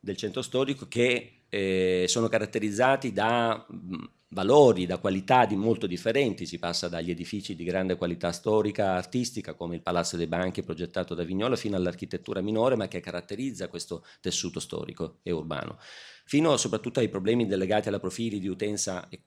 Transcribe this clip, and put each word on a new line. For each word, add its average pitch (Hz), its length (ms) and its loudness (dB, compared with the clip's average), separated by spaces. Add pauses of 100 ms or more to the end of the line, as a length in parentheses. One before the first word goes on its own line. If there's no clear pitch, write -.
del 98 160 -6
centro 107 240 -4
storico, 135 480 -2
che, 123 520 0 (100)
eh, 92 580 2
sono 113 200 2
caratterizzati 110 840 2
da, 113 580 2
mm, 90 240 -10 (340)
valori, 98 580 8
da 87 120 -2
qualità 98 460 4
di 104 120 0
molto 107 300 2
differenti. 101 600 0
Si 85 120 -10
passa 87 300 -4
dagli 85 220 -4
edifici 90 460 -6
di 85 80 -10
grande 92 320 0
qualità 87 360 -2
storica, 104 600 2
artistica, 92 600 -4
come 87 200 -6
il 80 80 -8
Palazzo 87 340 0
dei 85 120 -2
Banchi 90 340 -2
progettato 87 520 -6
da 85 100 -4
Vignola, 104 320 -2
fino 101 200 -4
all'architettura 90 640 -4
minore, 110 360 2
ma 98 120 -4
che 90 120 -8
caratterizza 92 680 -8
questo 85 360 -10 (160)
tessuto 87 400 -4
storico - 640 -8
e 90 100 -4
urbano, 78 460 -6 (460)
fino 147 320 4
soprattutto 113 440 -2
ai 110 80 4
problemi 107 400 2
legati 101 400 0
alla 101 100 -2
profili 104 400 -4
di 95 100 -4
utenza 95 600 -4
e - 180 -18